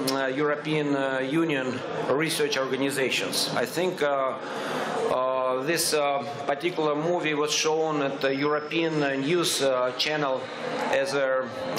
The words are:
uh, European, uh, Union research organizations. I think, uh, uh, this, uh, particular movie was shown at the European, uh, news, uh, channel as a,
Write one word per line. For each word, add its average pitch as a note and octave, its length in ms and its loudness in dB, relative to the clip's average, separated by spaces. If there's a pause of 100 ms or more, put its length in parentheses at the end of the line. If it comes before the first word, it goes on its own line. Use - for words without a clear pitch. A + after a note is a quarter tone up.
(120)
uh, C3+ 140 0
European, D3 720 0
uh, C3+ 220 0
Union C3+ 600 0 (300)
research D3 480 0
organizations. C3 960 0
I B2 120 0
think, E3+ 360 -2
uh, C3+ 360 2 (720)
uh, B2+ 540 2
this, D#3 280 0
uh, C#3+ 300 2 (240)
particular D#3 480 0
movie D#3 400 0
was D3 180 0
shown D#3 500 2
at C#3 180 -2
the C3+ 140 2
European, D3+ 680 0
uh, C#3 120 0
news, D#3+ 480 0
uh, B2+ 340 2
channel D3 440 0 (520)
as C3+ 220 2
a, C3 340 0 (300)